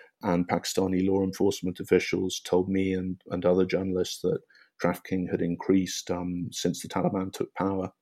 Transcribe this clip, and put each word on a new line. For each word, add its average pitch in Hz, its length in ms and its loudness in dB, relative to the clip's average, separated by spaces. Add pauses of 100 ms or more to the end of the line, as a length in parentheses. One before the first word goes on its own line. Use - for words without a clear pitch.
(220)
And 90 260 2
Pakistani 92 580 0
law 98 160 2
enforcement 92 560 0
officials 92 640 2
told 90 240 2
me 95 260 0
and, 92 340 -4
and 90 180 -2
other 92 180 4
journalists 92 580 -2
that 87 180 0 (400)
trafficking 95 500 -2
had 92 100 0
increased, 90 680 0
um, 90 400 -4
since - 320 -2
the - 60 -10
Taliban 98 440 -2
took - 220 -6
power. 95 480 -2